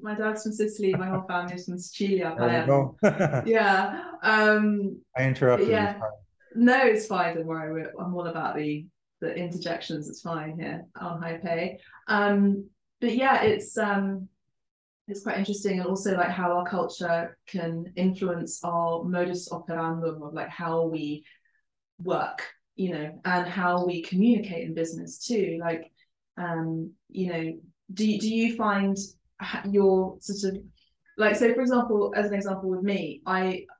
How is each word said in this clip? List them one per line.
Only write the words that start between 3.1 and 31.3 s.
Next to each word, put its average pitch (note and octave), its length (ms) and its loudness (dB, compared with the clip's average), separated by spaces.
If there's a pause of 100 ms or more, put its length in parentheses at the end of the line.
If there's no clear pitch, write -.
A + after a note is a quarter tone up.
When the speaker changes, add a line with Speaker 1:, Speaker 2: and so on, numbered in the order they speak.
Speaker 2:
<laughs> - 20 -
Speaker 1:
Yeah. G3+ 580 2 (200)
Um, G#3+ 800 4 (160)
Speaker 2:
I C3 60 2
interrupted B2+ 440 6
Speaker 1:
but A2+ 40 4
yeah. G3+ 220 2
Speaker 2:
you, - 60 -10
sorry. G#2+ 120 -4 (440)
Speaker 1:
No, A#3+ 300 8
it's G#3+ 220 4
fine. F3+ 280 0
Don't D#3+ 120 -4
worry. D#3+ 260 -4
We're, D#3+ 180 -6 (120)
I'm F3+ 120 -4
all E3+ 120 -4
about E3 280 -4
the, D3+ 300 -2 (340)
the E3 160 -4
interjections. E3+ 760 -6
It's - 120 -16
fine D#3+ 380 -6
here D3 260 -8 (140)
on E3+ 220 -8
High E3 160 -6
Pay. E3+ 420 -4 (280)
Um, G3+ 600 2 (300)
but A3+ 160 0
yeah, C4 280 4
it's, - 340 2
um, G3 500 -2 (800)
it's G3+ 160 -10
quite F#3+ 140 -2
interesting, G3 420 0
and F3+ 80 -2
also, F#3+ 280 0
like, F3 140 2
how F3+ 280 0
our - 80 0
culture E3+ 720 -2 (100)
can E3+ 480 -6
influence F3+ 680 -2
our E3+ 400 0
modus F3+ 460 -2
operandum E3 760 -4
of, D3+ 80 -10
like, D3+ 160 -8
how E3 380 -2
we D3+ 360 -4 (800)
work, - 460 -2 (280)
you F3+ 180 -2
know, D#3 320 -6
and F3+ 220 2
how F3+ 380 0
we E3 160 -2
communicate G3 640 2
in E3 100 -6
business E3 520 -6
too. F3+ 360 0
Like, E3 300 -4 (460)
um, E3 540 -4 (180)
you F#3 220 -2
know, D#3+ 280 -6 (340)
do, G#3+ 260 2
do A3 140 0
you A3+ 220 2
find G3 420 2 (420)
ha-, - 300 -8
your F#3+ 520 4
sort G3 340 -4
of, G3+ 60 -10 (560)
like, G#3+ 180 4